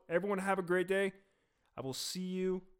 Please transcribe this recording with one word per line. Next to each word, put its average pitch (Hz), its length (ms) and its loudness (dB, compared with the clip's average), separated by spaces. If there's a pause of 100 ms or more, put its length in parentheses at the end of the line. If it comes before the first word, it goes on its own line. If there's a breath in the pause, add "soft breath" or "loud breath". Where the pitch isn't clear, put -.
everyone 185 300 2
have 190 200 2
a 185 40 0
great 180 260 2
day. 190 240 2 (640 soft breath)
I - 60 -6
will 131 100 -6
see - 280 -6
you 185 420 -2 (180)